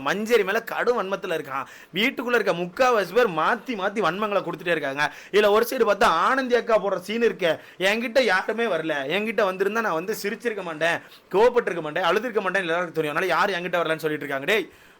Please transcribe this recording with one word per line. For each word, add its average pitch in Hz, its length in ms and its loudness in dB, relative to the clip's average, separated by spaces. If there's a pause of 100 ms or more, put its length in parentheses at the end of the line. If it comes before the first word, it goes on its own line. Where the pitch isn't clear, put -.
மஞ்சரி 214 400 2
மேல 202 180 0
கடும் 196 340 -2
வன்மத்துல 190 400 -4
இருக்கான். 135 280 -6 (280)
வீட்டுக்குள்ள 240 460 0
இருக்க 196 140 0
முக்காவாசி 185 600 0
பேர் 233 160 4
மாத்தி 196 460 -2
மாத்தி 202 260 -2
வன்மங்களை 202 400 0
கொடுத்துட்டே 165 340 -4
இருக்காங்க. 143 380 -2 (180)
இதுல 208 180 6
ஒரு 220 200 4
சைடு 262 220 2
பார்த்தா 202 120 2
ஆனந்தி 233 520 4
அக்கா 226 280 2
போடுற 190 160 -2
சீன் 208 220 -4
இருக்க, 175 400 0 (160)
"என்கிட்ட 226 440 0
யாருமே 214 440 0
வரல, 160 280 -2 (220)
என்கிட்ட 214 340 -2
வந்திருந்தா 196 320 -2
நான் 175 180 0
வந்து 196 220 -4
சிரிச்சிருக்க 220 420 -6
மாட்டேன், 160 360 -2 (320)
கோவப்பட்டிருக்க 196 500 2
மாட்டேன், 156 220 -4
அழுதுருக்க 208 380 0
மாட்டேன், 185 200 -2
எல்லாருக்கும் 170 320 -2
தெரியும், 151 220 -2
அதனால 180 100 0
யார் 180 240 2
என்கிட்ட 180 320 -2
வரலன்னு 160 240 -2
சொல்லிட்டு 151 200 -4
இருக்காங்க." 139 200 -6
டேய் 196 240 0 (300)